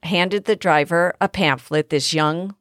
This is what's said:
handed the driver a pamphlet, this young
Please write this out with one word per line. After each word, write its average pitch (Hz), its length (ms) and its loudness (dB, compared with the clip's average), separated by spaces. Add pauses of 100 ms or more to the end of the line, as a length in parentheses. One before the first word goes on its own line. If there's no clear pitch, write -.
handed 180 420 0
the 220 100 2
driver 170 640 2
a 190 80 0
pamphlet, 151 600 -2
this 143 240 -2
young 160 480 -2